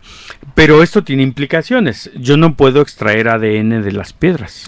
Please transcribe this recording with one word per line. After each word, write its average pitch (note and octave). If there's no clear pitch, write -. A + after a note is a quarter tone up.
Pero D#3
esto F3
tiene C3+
implicaciones. C#3+
Yo C#3
no E3
puedo C#3
extraer A2
A A2+
D A2
N A2
de G2+
las G2
piedras. D3+